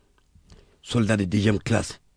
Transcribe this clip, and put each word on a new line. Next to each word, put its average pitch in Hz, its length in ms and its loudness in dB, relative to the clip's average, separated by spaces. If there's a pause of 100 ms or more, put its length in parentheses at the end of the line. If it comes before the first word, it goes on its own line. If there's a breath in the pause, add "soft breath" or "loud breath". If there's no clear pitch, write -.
(840 soft breath)
soldat 110 340 0
de 101 80 0
deuxième 101 340 0
classe, - 420 -4 (160)